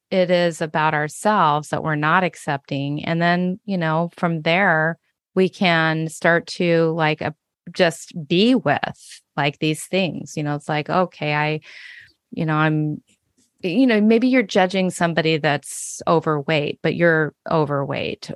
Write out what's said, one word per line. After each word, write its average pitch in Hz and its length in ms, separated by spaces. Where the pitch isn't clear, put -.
it 185 200
is 175 300
about 160 320
ourselves 151 800
that - 120
we're 156 120
not 156 300
accepting. 143 800
And 170 180
then, 180 420
you 196 140
know, 165 380
from 165 260
there, 165 560
we 185 140
can 160 600
start 170 380
to, 165 320
like, 156 320
uh, - 80
just - 400
be 208 260
with, - 680
like, 147 260
these 156 260
things. 180 500
You 156 60
know, 147 140
it's - 120
like, 151 220
"Okay, 156 440
I, 151 260
you - 140
know, 156 120
I'm," 151 460
you 202 240
know, 226 160
maybe 226 260
you're 254 140
judging 185 480
somebody 160 480
that's - 680
overweight, 156 760
but 160 140
you're 160 360
overweight 143 840